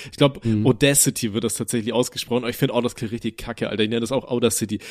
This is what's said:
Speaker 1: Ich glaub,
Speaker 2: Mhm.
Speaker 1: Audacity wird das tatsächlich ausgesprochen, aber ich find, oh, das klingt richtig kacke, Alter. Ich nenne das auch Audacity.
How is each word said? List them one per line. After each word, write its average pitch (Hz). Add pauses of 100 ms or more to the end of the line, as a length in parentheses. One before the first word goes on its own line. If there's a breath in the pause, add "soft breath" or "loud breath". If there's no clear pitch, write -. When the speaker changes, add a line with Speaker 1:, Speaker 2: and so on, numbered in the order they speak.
(120)
Speaker 1:
Ich -
glaub, 139
Speaker 2:
Mhm. 110
Speaker 1:
Audacity 127
wird 110
das 113
tatsächlich 113
ausgesprochen, 123
aber 117
ich -
find, 135
oh, 120
das 117
klingt 113
richtig 113
kacke, 113
Alter. 104
Ich 110
nenne 117
das 117
auch 135
Audacity. 113 (120 loud breath)